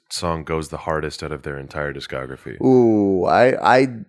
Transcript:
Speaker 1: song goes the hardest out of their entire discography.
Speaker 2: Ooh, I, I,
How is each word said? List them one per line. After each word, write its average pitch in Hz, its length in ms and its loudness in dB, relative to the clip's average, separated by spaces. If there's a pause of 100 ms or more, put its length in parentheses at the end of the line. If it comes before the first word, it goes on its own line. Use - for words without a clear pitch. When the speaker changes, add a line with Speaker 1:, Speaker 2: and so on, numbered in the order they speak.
(100)
Speaker 1:
song 82 340 -4
goes 80 240 -4
the 78 100 -10
hardest 78 440 -6
out 76 100 -8
of 69 100 -12
their 71 160 -8
entire 71 340 -8
discography. 67 680 -12
Speaker 2:
Ooh, 110 640 4
I, 120 540 4
I, 135 100 4 (200)